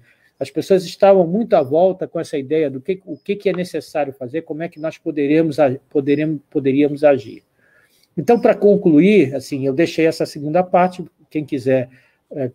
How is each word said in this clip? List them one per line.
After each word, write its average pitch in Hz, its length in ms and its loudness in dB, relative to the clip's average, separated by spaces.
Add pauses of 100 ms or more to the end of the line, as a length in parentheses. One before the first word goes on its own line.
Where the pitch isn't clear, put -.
(400)
as - 120 -10
pessoas 180 320 0
estavam 190 420 4
muito 208 300 -4
à 151 80 4
volta 165 440 0
com 170 120 -8
essa 160 180 -8
ideia 143 320 -2
do 131 120 -12
que, 185 240 -6
o 156 120 -14
que, - 180 -6
que 202 140 -4
é 175 40 0
necessário 160 600 -6
fazer, 131 280 -10
como 160 220 -10
é 170 60 -8
que 151 100 -20
nós 156 180 -8
poderemos 151 640 0
a-, 135 180 2 (120)
poderemos, 147 600 -2
poderíamos 143 540 0
agir. 117 380 2 (760)
Então, 233 220 2
para 233 160 2
concluir, 185 800 4
assim, 135 300 -8
eu 135 80 0
deixei 160 320 0
essa 160 200 -2
segunda 151 380 -2
parte, 180 420 0 (240)
quem 151 160 -6
quiser, 131 440 -2 (420)
é, 131 240 -8